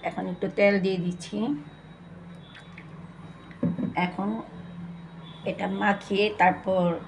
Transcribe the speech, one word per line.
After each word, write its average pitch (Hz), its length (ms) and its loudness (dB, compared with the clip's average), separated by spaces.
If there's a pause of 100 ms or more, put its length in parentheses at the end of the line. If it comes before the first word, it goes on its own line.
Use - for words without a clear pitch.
এখন 185 240 -2
একটু 185 280 -2
তেল 202 240 8
দিয়ে 185 180 2
দিচ্ছি। 180 500 -2 (2500)
এখন 190 460 0 (1040)
এটা 185 220 -2
মাখিয়ে 202 720 2
তারপর 180 560 6 (140)